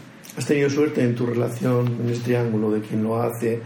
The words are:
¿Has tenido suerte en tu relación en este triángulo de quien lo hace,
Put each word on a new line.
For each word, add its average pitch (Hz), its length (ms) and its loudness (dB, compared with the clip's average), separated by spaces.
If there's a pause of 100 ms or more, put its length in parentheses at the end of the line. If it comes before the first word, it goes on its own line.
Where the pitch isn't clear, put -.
(380)
¿Has 131 80 -6
tenido 143 240 4
suerte 147 340 2
en 120 100 2
tu 123 120 0
relación 120 600 0 (160)
en 120 60 0
este 120 160 -2
triángulo 117 480 0
de 107 80 0
quien 107 240 -2
lo 113 180 0
hace, 117 440 -2